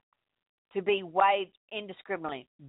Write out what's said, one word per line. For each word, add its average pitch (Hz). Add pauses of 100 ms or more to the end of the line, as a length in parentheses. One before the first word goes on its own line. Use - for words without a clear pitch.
(720)
to 196
be 196
waved 190 (140)
indiscriminately, 180 (220)